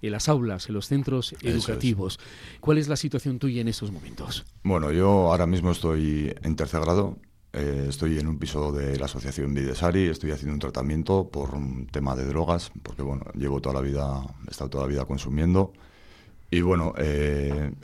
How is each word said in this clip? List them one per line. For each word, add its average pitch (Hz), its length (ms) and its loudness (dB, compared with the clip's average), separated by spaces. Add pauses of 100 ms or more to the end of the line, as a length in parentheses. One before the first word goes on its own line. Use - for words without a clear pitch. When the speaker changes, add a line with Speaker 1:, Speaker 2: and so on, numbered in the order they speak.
Speaker 1:
en 107 100 -4
las 107 180 -2
aulas, 120 380 2
en 107 80 -4
los 101 120 -4
centros 131 460 0
Speaker 2:
Eso - 140 -6
es. 117 80 2
Speaker 1:
educativos. 107 640 0 (400)
¿Cuál 151 180 4
es 151 100 0
la 147 80 0
situación 131 440 -2
tuya 123 220 0
en 113 80 2
estos 104 220 -4
momentos? - 540 -10 (180)
Speaker 2:
Bueno, 82 280 2
yo 92 400 6
ahora 87 160 4
mismo 87 240 4
estoy 78 640 0 (100)
en 80 120 2
tercer 78 260 0
grado. 95 360 2 (360)
Eh, 69 360 -2
estoy 78 300 0
en 76 80 0
un 78 100 -2
piso 73 340 -2
de 69 280 0
la 69 60 -2
asociación 69 480 -4
Bidesari. 80 540 2
Estoy 76 240 -2
haciendo 71 220 -4
un 73 60 -2
tratamiento 76 680 0
por 69 260 -4
un 65 320 -4
tema 69 280 -2
de 65 100 -2
drogas, 82 460 0 (120)
porque, - 180 -10
bueno, 69 220 -4 (120)
llevo 69 260 0
toda 67 140 -2
la 67 60 0
vida, 69 400 -2 (260)
he - 40 -12
estado 67 180 -6
toda 69 160 -2
la 67 60 -2
vida 67 140 -2
consumiendo. 76 680 2 (800)
Y, 87 80 4
bueno, 87 360 4
eh, 73 720 0 (120)